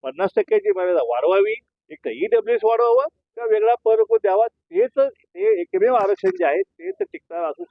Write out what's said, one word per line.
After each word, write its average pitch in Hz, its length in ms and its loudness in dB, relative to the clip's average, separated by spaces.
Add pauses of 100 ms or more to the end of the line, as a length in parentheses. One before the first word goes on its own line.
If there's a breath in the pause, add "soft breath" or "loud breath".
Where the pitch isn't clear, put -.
पन्नास 143 340 -4
टक्क्याची 208 400 0
मर्यादा 180 260 0
वाढवावी, 185 520 0 (360)
एक - 140 -18
तर 165 60 -6
ईडब्ल्यूएस 220 540 0
वाढवावं 233 400 2 (300)
किंवा 226 180 -4
वेगळा 220 220 2
प्रवर्ग 220 420 0
द्यावा. 208 300 2
तेच 247 640 -2 (280)
हे 202 240 0
एकमेव 196 340 0
आरक्षण 196 440 0
जे 170 60 0
आहे 156 180 0
तेच 175 380 -10
टिकणार - 440 -10
असू 233 260 -8